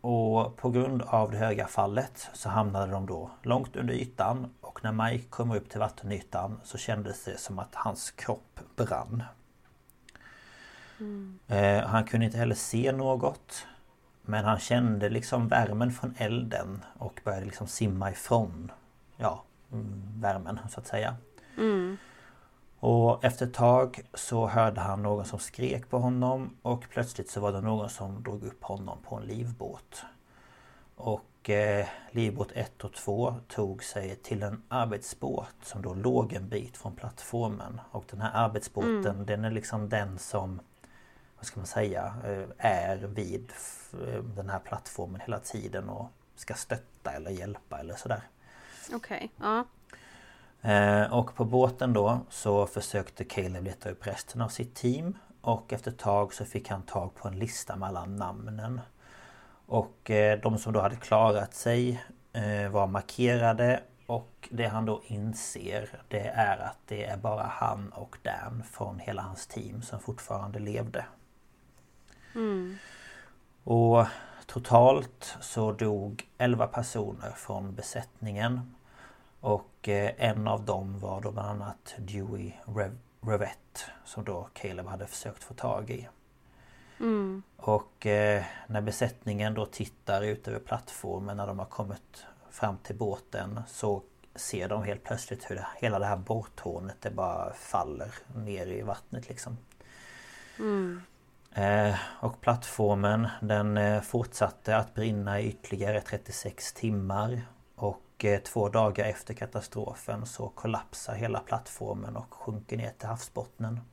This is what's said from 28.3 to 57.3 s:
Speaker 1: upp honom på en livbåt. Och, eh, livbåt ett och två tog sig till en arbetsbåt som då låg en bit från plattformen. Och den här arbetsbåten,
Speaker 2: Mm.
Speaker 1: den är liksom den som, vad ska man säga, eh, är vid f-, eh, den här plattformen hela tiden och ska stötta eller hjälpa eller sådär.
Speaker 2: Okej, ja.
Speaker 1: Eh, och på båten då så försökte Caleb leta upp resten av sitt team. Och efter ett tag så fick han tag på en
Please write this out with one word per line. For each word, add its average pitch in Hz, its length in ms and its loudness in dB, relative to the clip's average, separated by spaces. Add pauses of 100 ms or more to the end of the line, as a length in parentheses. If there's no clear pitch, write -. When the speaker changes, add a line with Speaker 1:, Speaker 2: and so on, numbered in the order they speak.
Speaker 1:
upp 104 200 -12
honom 101 340 -8 (120)
på 113 60 -6
en 110 80 -8
livbåt. 110 840 -8 (920)
Och, - 540 -6
eh, 104 380 4 (240)
livbåt 113 400 0
ett - 320 -6
och 101 100 -6
två 120 420 0 (120)
tog 95 360 -2
sig 95 320 -6
till - 280 -4
en 104 240 -6
arbetsbåt 120 960 -2
som - 180 -8
då 92 120 -4
låg 113 400 4
en 98 160 -6
bit - 280 -6
från - 180 -10
plattformen. 117 840 -4 (100)
Och - 200 -8
den 101 100 -8
här 110 100 0 (140)
arbetsbåten, 110 600 0
Speaker 2:
Mm. 101 200 -2
Speaker 1:
den 107 200 0
är 110 60 2
liksom 107 380 -2
den 101 300 -2
som, 95 400 -4 (800)
vad - 80 -14
ska - 140 -10
man 90 80 -8
säga, 98 460 -2 (120)
eh, 98 180 -4 (140)
är 95 400 2
vid 101 520 -4
f-, - 440 -14 (140)
eh, 110 160 -4
den 98 260 -8
här 98 100 -2
plattformen - 600 -8
hela 110 180 -4
tiden 104 500 -6
och 101 180 -8 (280)
ska - 180 -10
stötta - 580 -6
eller 78 200 -6
hjälpa 95 480 -8
eller 80 160 -8
sådär. - 260 -4 (720)
Speaker 2:
Okej, - 440 -8
ja. 220 260 0 (960)
Speaker 1:
Eh, 104 520 8
och 120 220 2
på 120 100 2
båten 127 480 4
då 110 260 6 (100)
så 101 380 4
försökte - 560 -4
Caleb 92 400 -4
leta 95 260 -6
upp - 180 -8
resten - 340 -6
av 113 80 0
sitt 120 260 -6
team. 151 420 0 (240)
Och - 320 0
efter 113 180 -6
ett 123 80 -12
tag 101 340 2
så 107 120 -6
fick - 240 -6
han 95 120 -4
tag 92 340 -4
på - 120 -8
en 92 120 -6